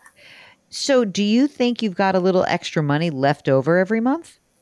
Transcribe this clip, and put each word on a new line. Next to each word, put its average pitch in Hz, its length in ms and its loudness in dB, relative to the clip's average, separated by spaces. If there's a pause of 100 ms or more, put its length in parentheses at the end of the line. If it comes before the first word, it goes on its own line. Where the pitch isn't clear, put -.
(680)
So 254 340 0
do 202 200 -2
you 233 240 2
think 240 340 -4
you've 202 140 -4
got 190 200 0
a 190 40 0
little 180 260 2
extra - 360 -4
money 151 280 0
left 139 400 -2
over 135 280 2
every 190 220 0
month? 277 400 -4 (220)